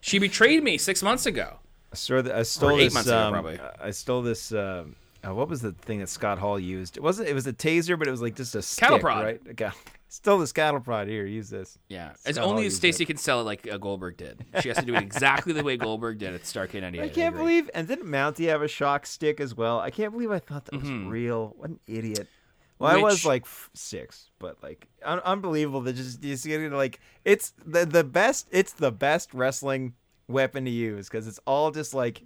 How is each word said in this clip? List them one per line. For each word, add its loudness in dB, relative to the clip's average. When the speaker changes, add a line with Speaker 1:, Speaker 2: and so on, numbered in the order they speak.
Speaker 1:
She 2
betrayed 6
me 2
six 0
months 2
ago." -4
Speaker 2:
I -14
stole 2
the, -2
I 2
stole 2
Speaker 1:
Or 6
eight 10
Speaker 2:
this, 2
Speaker 1:
months 2
ago, 6
Speaker 2:
um, 4
Speaker 1:
probably. -4
Speaker 2:
I -6
stole -2
this, -4
um, -4
uh, -6
what -2
was -6
the -4
thing -8
that -8
Scott -2
Hall -2
used? -8
It -10
wasn't, 0
it 0
was -2
a -4
taser, 2
but 0
it -2
was, -4
like, -4
just -10
a -2
Speaker 1:
Cattle 8
Speaker 2:
stick, 4
Speaker 1:
prod. 2
Speaker 2:
right? -2
Okay. -4
Stole 4
this 0
cattle 2
prod. -2
Here, -4
use -8
this. -12
Speaker 1:
Yeah. -12
Speaker 2:
Scott -8
Speaker 1:
As -2
Speaker 2:
Hall 2
Speaker 1:
only 2
as 0
Speaker 2:
used -4
Speaker 1:
Stacy 2
Speaker 2:
it. -14
Speaker 1:
can -4
sell 0
it -2
like, -6
uh, -6
Goldberg -6
did. -14
She 0
has -2
to 0
do -2
it 2
exactly 2
the -2
way 0
Goldberg -4
did -6
at -10
Starrcade -8
ninety-eight. -6
Speaker 2:
I -6
can't 0
Speaker 1:
agree. -8
Speaker 2:
believe, -4
and -4
didn't -6
Mountie 0
have 2
a 0
shock 0
stick 0
as -6
well? 0
I -4
can't -4
believe -4
I -2
thought -12
that -8
was -8
Speaker 1:
Mm-hmm. -6
Speaker 2:
real. -4
What -12
an -12
idiot. -4
Well, 4
I 8
was, 6
Speaker 1:
Which -2
Speaker 2:
like, 4
f-, -20
six, -14
but, -14
like, -16
un-, -2
unbelievable 0
that -2
just, -8
just -6
getting, -2
like, 0
it's 4
the, 4
the 6
best, 2
it's 4
the 2
best 0
wrestling -2
weapon 0
to -2
use, -4
'cause -6
it's -14
all 2
just, -8
like, -2